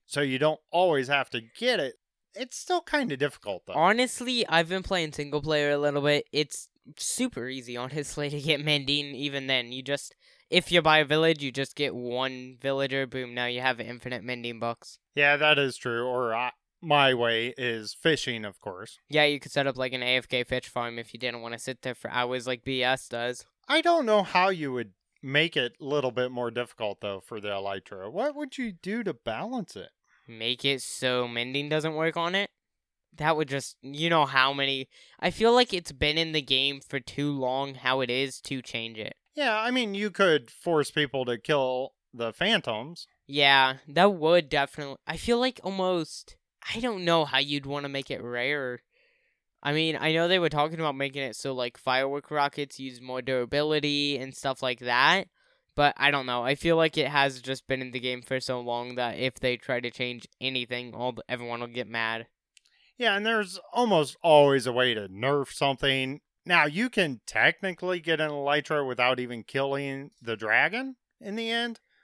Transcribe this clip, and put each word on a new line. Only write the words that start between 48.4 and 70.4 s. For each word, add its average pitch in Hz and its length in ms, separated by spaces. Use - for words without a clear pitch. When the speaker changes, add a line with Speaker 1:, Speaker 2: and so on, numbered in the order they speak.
Speaker 2:
I 143 120
mean, 160 260
I 160 120
know 165 140
they 185 120
were 170 100
talking 151 320
about 151 160
making 139 260
it 120 140
so, 135 160
like, 123 240
firework 135 540
rockets 143 500
use 127 200
more 127 200
durability 143 960
and 131 180
stuff - 280
like 127 180
that, 135 480
but 147 220
I 139 120
don't 139 160
know. 123 160
I 131 120
feel 165 220
like 160 200
it 143 120
has 139 340
just 131 240
been 131 160
in 127 80
the 123 100
game 123 220
for 131 180
so 127 180
long 120 360
that 120 240
if 127 160
they 123 240
try 123 220
to 123 100
change 123 360
anything, 123 540
all 120 180
the, 120 160
everyone 120 320
will 120 80
get 120 200
mad. 113 380
Speaker 1:
Yeah, 220 180
and 208 80
there's 208 340
almost 190 500
always 143 440
a 127 60
way 123 220
to 104 140
nerf 131 440
something. 135 680
Now, 165 220
you 196 240
can 147 360
technically 175 760
get 156 200
an 156 100
elytra 143 560
without 127 320
even 120 260
killing 139 640
the 113 160
dragon 156 600